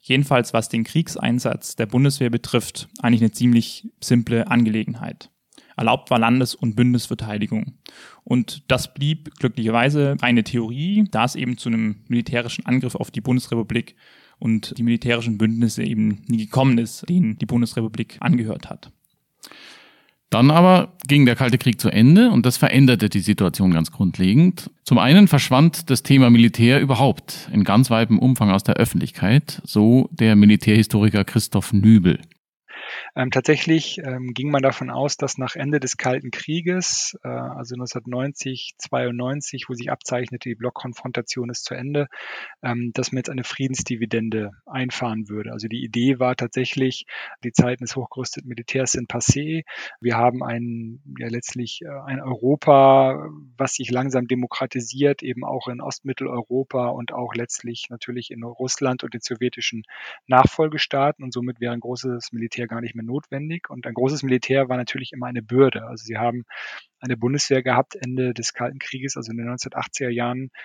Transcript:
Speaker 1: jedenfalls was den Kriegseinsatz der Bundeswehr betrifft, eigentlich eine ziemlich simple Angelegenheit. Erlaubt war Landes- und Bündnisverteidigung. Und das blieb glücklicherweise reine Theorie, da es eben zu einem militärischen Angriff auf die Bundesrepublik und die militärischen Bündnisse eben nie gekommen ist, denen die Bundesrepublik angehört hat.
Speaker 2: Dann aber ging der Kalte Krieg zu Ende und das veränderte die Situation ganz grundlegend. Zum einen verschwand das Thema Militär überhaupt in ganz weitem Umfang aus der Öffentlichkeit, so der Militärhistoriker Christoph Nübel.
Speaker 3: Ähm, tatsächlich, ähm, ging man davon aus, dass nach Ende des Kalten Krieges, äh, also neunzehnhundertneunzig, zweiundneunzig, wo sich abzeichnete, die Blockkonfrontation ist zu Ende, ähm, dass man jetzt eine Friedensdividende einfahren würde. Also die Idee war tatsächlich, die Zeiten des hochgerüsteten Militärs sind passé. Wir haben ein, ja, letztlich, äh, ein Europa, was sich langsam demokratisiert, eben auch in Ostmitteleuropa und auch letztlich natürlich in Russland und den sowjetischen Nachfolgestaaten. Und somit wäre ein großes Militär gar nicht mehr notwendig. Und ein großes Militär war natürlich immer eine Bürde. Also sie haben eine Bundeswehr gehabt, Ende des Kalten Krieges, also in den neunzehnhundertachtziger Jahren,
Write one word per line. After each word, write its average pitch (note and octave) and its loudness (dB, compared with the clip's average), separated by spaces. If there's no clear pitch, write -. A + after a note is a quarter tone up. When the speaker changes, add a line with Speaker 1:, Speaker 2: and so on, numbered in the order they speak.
Speaker 1:
jedenfalls C3 2
was A2+ 0
den A2+ -2
Kriegseinsatz - -2
der A2+ -2
Bundeswehr B2+ 2
betrifft, - -4
eigentlich A#2 4
eine A2+ 2
ziemlich A#2+ 2
simple A#2 0
Angelegenheit. A2+ -2
Erlaubt A#2 0
war B2+ 4
Landes- A#2+ 2
und A2 -4
Bündnisverteidigung. A2+ -2
Und - -2
das - -4
blieb D3+ -6
glücklicherweise C3+ 0
reine B2 2
Theorie, C#3+ -2
da A2 2
es C3+ -4
eben B2 -6
zu B2 -6
einem A2 -2
militärischen A#2+ -4
Angriff B2+ -2
auf - -6
die A2 -6
Bundesrepublik A#2 -2
und A2 -2
die A#2+ -4
militärischen A#2 0
Bündnisse A2+ 0
eben G#2+ -2
nie A2+ -2
gekommen B2+ 2
ist, - -8
denen D#3+ 2
die B2 -4
Bundesrepublik A2+ -4
angehört A2 -2
hat. - -18
Speaker 2:
Dann C3+ 6
aber F3 6
ging C#3+ 8
der A#2+ 6
Kalte B2 2
Krieg A#2+ 0
zu G#2 2
Ende E3+ 8
und A#2+ 4
das B2 4
veränderte B2 6
die G2+ 0
Situation F#2 2
ganz D#2+ 0
grundlegend. G#2 2
Zum B2 4
einen D#3+ 8
verschwand C#3+ 2
das B2 2
Thema C3 8
Militär A#2 6
überhaupt - 0
in G2+ 2
ganz A2+ 4
weitem A2+ 4
Umfang A#2+ 4
aus F#2+ 2
der - 2
Öffentlichkeit, - 0
so A2+ 4
der A2 4
Militärhistoriker G#2 6
Christoph - -2
Nübel. G2+ 6
Speaker 3:
Ähm, B2+ -2
tatsächlich, D#3 0
ähm, B2+ -8
ging C3+ -4
man C#3 2
davon C3 -2
aus, C3+ -4
dass - -6
nach B2+ -8
Ende C#3+ -2
des B2+ -6
Kalten C3 -4
Krieges, F3 -6
äh, - -10
also B2 -10
neunzehnhundertneunzig, B2 -8
zweiundneunzig, B2+ -6
wo C3 -8
sich A#2+ -8
abzeichnete, B2 -8
die A#2 -6
Blockkonfrontation B2 -8
ist - -12
zu - -10
Ende, C#3+ -4
ähm, A#2+ -4
dass - -4
man C3 -4
jetzt - -8
eine B2+ -8
Friedensdividende A2+ -4
einfahren A#2+ -6
würde. G#2+ -10
Also A2 -12
die A#2 -8
Idee B2 0
war B2+ 0
tatsächlich, C3 -4
die A#2 -6
Zeiten B2+ -2
des - -12
hochgerüsteten C3 -12
Militärs A#2+ -6
sind B2 -8
passé. D3+ -6
Wir A#2 -2
haben B2 0
ein, A#2 -8
ja, A#2+ -10
letztlich, A#2+ -10
äh, - -16
ein C3+ -8
Europa, C3+ 4
was C3+ -4
sich B2 -10
langsam B2+ -2
demokratisiert, B2+ -4
eben B2+ -8
auch - -8
in B2 -12
Ostmitteleuropa C3 -6
und A#2+ -8
auch B2 -10
letztlich - -10
natürlich A#2+ -12
in A#2 -14
Russland B2+ -4
und B2 -12
den A#2 -12
sowjetischen A#2 -6
Nachfolgestaaten. C#3+ 0
Und B2+ -10
somit B2 -8
wäre A#2+ -4
ein A#2+ -10
großes B2 -8
Militär A2+ -8
gar A#2 -10
nicht A#2 -10
mehr A#2 -10
notwendig. C#3+ -10
Und B2 -14
ein A#2 -10
großes C3 -2
Militär C3 0
war B2+ -4
natürlich B2 -10
immer B2 -12
eine B2 -8
Bürde. A#2 2
Also A#2 -16
sie A2 -10
haben A#2 -2
eine B2 -6
Bundeswehr C3 0
gehabt, B2 0
Ende B2+ -4
des A#2 -8
Kalten B2+ -8
Krieges, C3+ -10
also A2+ -10
in A2+ -8
den A#2 -8
neunzehnhundertachtziger B2 -8
Jahren, B2 -6